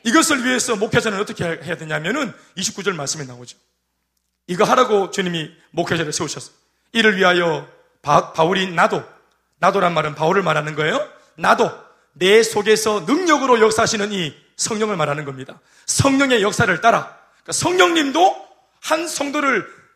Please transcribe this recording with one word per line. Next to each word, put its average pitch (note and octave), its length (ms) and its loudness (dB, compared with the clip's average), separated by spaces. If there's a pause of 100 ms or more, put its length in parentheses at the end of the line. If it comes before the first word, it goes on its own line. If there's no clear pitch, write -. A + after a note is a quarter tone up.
이것을 C4 420 2
위해서 B3+ 300 -2
목회자는 G#3+ 440 -2
어떻게 G3+ 260 -6
해야 E3 320 -6
되냐면은 D#3+ 560 -4 (220)
이십구 F#3+ 280 -8
절 G3 100 -2
말씀에 D3 320 -8
나오죠. B2 320 -20 (880)
이거 F3+ 180 2
하라고 G#3 460 2
주님이 E3+ 400 -4 (200)
목회자를 D#3+ 400 -4
세우셨어요. - 420 -8 (380)
이를 G#3+ 260 2
위하여 F3 500 0 (340)
바-, D3 320 2
바울인 F#3 420 0
나도, F#3 280 2 (560)
나도란 F3+ 340 2
말은 D3+ 220 -2
바울을 E3 260 2
말하는 D#3 340 -2
거예요. D#3+ 340 -2 (260)
나도 F#3+ 360 2 (420)
내 G3 300 6
속에서 G#3+ 580 0
능력으로 C4 580 2
역사하시는 G#3+ 520 2
이 F3 240 -6 (200)
성령을 G#3+ 400 -4
말하는 D3+ 300 -4
겁니다. C3+ 340 -14 (280)
성령의 C4+ 560 2
역사를 F#3+ 380 0
따라. G#3 360 0 (260)
그러니까 E3 100 -10
성령님도 E4+ 920 2 (340)
한 D#4+ 260 -4
성도를 C#4 600 -2 (280)